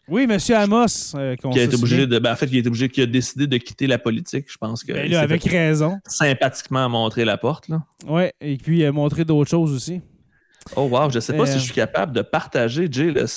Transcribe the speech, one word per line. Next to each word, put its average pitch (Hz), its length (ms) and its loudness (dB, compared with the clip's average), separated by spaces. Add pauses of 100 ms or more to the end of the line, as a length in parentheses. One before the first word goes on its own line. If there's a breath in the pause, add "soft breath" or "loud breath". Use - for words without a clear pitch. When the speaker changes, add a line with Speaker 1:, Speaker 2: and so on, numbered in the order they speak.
Speaker 1:
Oui, 233 220 0
monsieur 220 260 2
Amos, 214 640 2
euh, 135 180 -4
qu'on 131 160 -6
Speaker 2:
qui 127 80 2
a 123 60 6
été 127 120 2
Speaker 1:
se 120 60 2
Speaker 2:
obligé 139 200 4
Speaker 1:
souvient. 135 40 2 (100)
Speaker 2:
de, - 40 4
ben, 113 120 2
en - 40 -4
fait, 156 100 -2
qui 131 80 0
a 127 60 4
été 120 80 0
obligé, 120 200 0
qui 131 140 0
a 123 40 2
décidé 127 420 -2
de 131 80 0
quitter 135 320 -4
la 120 100 2
politique. 120 480 -4
Je - 100 -18
pense 113 280 -8
que - 80 -8
Speaker 1:
Ben 143 140 -4
Speaker 2:
il 156 40 -2
Speaker 1:
là, 170 80 2
Speaker 2:
s'est 156 60 4
Speaker 1:
avec 160 180 0
Speaker 2:
fait 170 240 2
Speaker 1:
raison. 156 400 0
Speaker 2:
sympathiquement 131 840 0
montrer 117 360 0
la 104 140 0
porte, 147 280 -4
là. 160 160 -4 (240)
Speaker 1:
Ouais, 170 340 0
et 143 160 -6
puis, 156 280 0
euh, 143 80 2
montrer 147 320 0
d'autres 151 260 2
choses 165 240 2
aussi. 160 260 -6 (760 soft breath)
Speaker 2:
Oh, 131 60 2
wow, 139 280 2
je 123 80 -2
sais - 180 -2
pas 160 60 2
Speaker 1:
Euh, 254 40 2
Speaker 2:
si 139 120 0
je 131 60 0
suis 123 100 -8
capable 151 380 0
de 117 100 0
partager, 143 680 -2
Jay, 151 220 0
le, 123 160 0 (100)